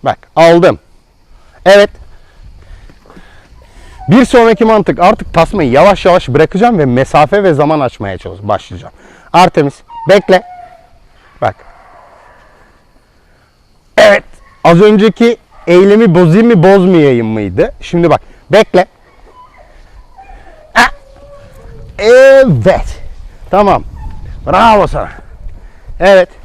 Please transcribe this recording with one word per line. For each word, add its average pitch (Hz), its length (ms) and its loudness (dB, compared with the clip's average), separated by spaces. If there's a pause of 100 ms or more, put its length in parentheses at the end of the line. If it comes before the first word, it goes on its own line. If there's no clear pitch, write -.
Bak 113 160 -6 (180)
aldım. 170 420 2 (840)
Evet. 202 260 4 (2250)
Bir 240 160 4
sonraki 226 400 2
mantık, 170 340 0
artık 185 360 -2
tasmayı 165 360 -2
yavaş 175 340 2
yavaş 180 240 0
bırakacağım 180 500 -2
ve 151 60 0
mesafe 143 580 0
ve 180 120 0
zaman 151 260 -2
açmaya 104 380 -8
çalış-, 92 240 -18
başlayacağım. 95 520 -10 (380)
Artemis 165 420 0 (340)
bekle. 190 340 0 (1000)
Bak. 101 140 -6 (2500)
Evet. 605 280 0 (400)
Az 170 160 2
önceki 214 560 0 (300)
eylemi 196 480 2
bozayım 180 320 2
mı 220 160 2
bozmayayım 170 640 2
mıydı? 110 540 -4
Şimdi 170 300 -2
bak. 131 100 0 (320)
Bekle. 190 340 0 (1900)
Ah. 659 160 0 (1080)
Evet. 233 1040 2 (480)
Tamam. 190 340 -2 (640)
Bravo 202 400 0
sana. 123 240 -10 (880)
Evet. 185 280 2 (160)